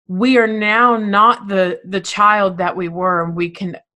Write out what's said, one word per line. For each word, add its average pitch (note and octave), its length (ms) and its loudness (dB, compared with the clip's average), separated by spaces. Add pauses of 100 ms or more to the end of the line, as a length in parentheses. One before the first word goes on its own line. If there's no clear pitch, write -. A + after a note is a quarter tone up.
we A#3+ 300 2
are A3+ 100 4
now A3 480 2
not G#3+ 520 0
the, F#3 360 -2
the F#3+ 160 -6
child G#3 580 2
that F3 180 -2
we F3+ 120 -6
were, F3 340 -2
and E3+ 140 -6
we F3 140 -4
can E3+ 260 -10 (200)